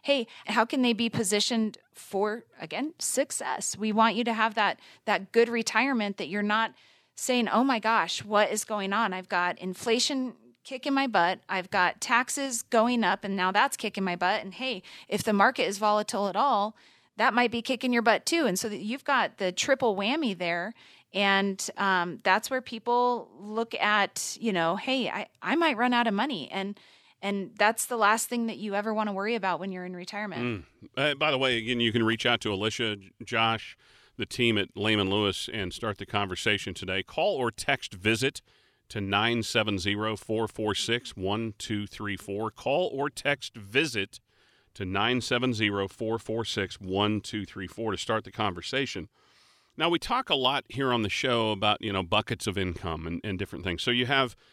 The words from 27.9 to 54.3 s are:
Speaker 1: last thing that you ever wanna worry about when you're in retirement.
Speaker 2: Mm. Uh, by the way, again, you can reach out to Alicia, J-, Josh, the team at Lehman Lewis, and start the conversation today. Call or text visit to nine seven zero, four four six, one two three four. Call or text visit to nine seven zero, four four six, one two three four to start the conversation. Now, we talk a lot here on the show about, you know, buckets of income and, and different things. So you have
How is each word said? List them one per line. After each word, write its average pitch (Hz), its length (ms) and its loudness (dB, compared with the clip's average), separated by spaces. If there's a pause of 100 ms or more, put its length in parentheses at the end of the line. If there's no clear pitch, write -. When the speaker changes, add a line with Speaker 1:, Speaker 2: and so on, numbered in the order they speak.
Speaker 1:
last 220 320 2
thing 233 180 -2
that 226 120 -6
you 202 160 -6
ever 208 180 -2
wanna 214 200 -2
worry 202 220 -2
about 185 240 -2
when 190 140 -6
you're 180 140 -8
in 180 100 -10
retirement. 175 680 -6 (300)
Speaker 2:
Mm. 143 160 0
Uh, - 20 -2
by 151 160 0
the 135 80 2
way, 131 180 2
again, 117 240 0
you 117 120 2
can 117 100 4
reach 113 240 2
out 120 160 2
to 107 100 -2
Alicia, 107 440 -2
J-, 98 140 -18 (140)
Josh, 113 520 0 (420)
the 104 80 -4
team 117 320 2
at 95 180 -4
Lehman 104 320 2
Lewis, 101 440 0
and 95 200 -6
start 107 260 -6
the 101 80 -12
conversation 101 680 -2
today. 92 280 -4
Call 175 340 0
or 123 140 0
text - 440 -4
visit 110 480 0 (480)
to 110 100 -6
nine 107 420 2
seven 107 360 2
zero, 104 380 -2
four 110 300 -2
four 107 280 -2
six, - 420 -2
one 104 400 -2
two 104 300 -4
three 104 300 -6
four. 104 340 -4
Call 160 420 -2
or 139 160 -2
text - 480 -4
visit 113 640 0 (540)
to 101 100 -6
nine 107 360 2
seven 123 340 0
zero, 101 340 0
four 113 300 -4
four 110 260 -4
six, - 360 -4
one 101 400 2
two 104 240 -6
three 95 220 -10
four 110 260 -4
to 90 60 -2
start 110 260 -2
the 98 60 -16
conversation. 101 800 -4 (680)
Now, 165 120 2
we 170 120 2
talk 254 280 -2
a 185 60 2
lot 131 340 2
here 131 240 0
on 117 100 2
the 104 60 0
show 113 440 0
about, 104 280 0
you 107 120 -4
know, 95 100 0
buckets 107 460 0
of 98 100 -2
income 85 480 -4
and, 82 160 -4
and 98 160 -4
different 90 260 -8
things. 90 160 -2
So 123 120 0
you 123 140 2
have 131 280 2 (180)